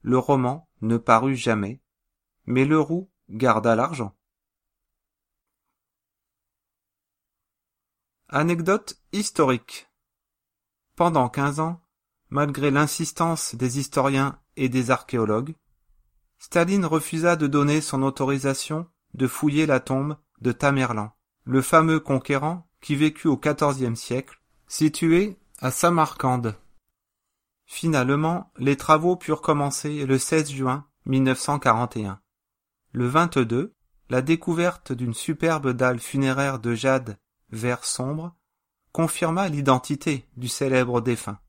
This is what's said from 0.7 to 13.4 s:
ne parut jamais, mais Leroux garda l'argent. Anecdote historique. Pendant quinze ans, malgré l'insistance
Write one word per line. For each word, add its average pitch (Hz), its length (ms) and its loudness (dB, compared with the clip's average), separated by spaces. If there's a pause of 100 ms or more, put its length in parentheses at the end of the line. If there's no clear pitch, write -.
ne 113 160 0
parut 120 380 2
jamais, 113 460 -2 (640)
mais 127 200 2
Leroux 156 460 0 (180)
garda 110 460 2
l'argent. 123 400 -4 (4000)
Anecdote 170 720 -2 (120)
historique. 143 760 -2 (1040)
Pendant 160 340 2
quinze 143 320 -2
ans, 170 200 -4 (480)
malgré 143 420 0
l'insistance 156 840 -2